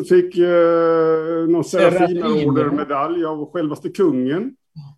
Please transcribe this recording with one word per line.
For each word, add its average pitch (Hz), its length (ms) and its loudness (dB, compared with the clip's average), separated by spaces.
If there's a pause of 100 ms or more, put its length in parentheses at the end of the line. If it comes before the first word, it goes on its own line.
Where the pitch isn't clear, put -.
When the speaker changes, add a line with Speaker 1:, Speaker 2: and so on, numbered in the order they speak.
Speaker 1:
fick, 180 280 2
eh, 165 1120 2
någon 165 160 2
Speaker 2:
Serafim. 175 440 2
Speaker 1:
Serafimerorden-medalj 151 1200 -2
av 151 260 -8
självaste 156 380 -6
kungen. 160 680 -2 (420)